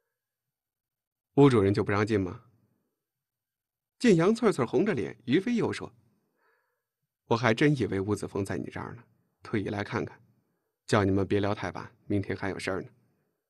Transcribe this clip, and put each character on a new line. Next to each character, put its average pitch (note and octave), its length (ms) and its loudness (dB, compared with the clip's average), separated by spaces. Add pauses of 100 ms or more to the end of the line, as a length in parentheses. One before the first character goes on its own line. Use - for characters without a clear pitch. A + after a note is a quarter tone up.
(1400)
“巫 C#3 140 8
主 A#2+ 120 4
任 G2 100 4
就 G#2 120 0
不 G2 80 -2
让 G#2 160 0
进 G#2+ 120 2
吗？” F#2+ 260 -6 (1500)
见 A3+ 160 6
杨 E3+ 180 4
翠 A3+ 180 2
翠 C3+ 140 0
红 C3 180 2
着 G3+ 120 0
脸， D#2 200 -6 (100)
于 C3+ 140 2
飞 A#3+ 160 -4
又 C3 160 -2
说 F#2 220 -10 (1300)
：“我 A#2 80 2
还 A2+ 180 2
真 D3 240 2
以 A2+ 80 -2
为 F#2+ 140 -2
巫 G2+ 160 -2
子 - 120 -10
峰 G2+ 160 -4
在 F#2+ 140 -6
你 - 140 -8
这 - 80 -12
儿 - 160 -12
呢， - 80 -20 (400)
特 - 160 -4
意 G2 60 -6
来 G2+ 180 -6
看 G#2 200 -4
看， - 160 -12 (680)
叫 A2 160 4
你 G2 80 2
们 G2 160 0
别 G2+ 120 0
聊 G2+ 140 -2
太 G2 180 -8
晚， - 240 -14 (120)
明 G#2 120 -2
天 G2 160 -6
还 G2 140 -8
有 E2 80 -6
事 - 140 -6
儿 F#2 100 -4
呢。” - 80 -14 (600)